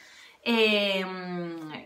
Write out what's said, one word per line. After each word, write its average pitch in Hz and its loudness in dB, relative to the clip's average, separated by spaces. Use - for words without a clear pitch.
E, 208 4
mm, 175 -6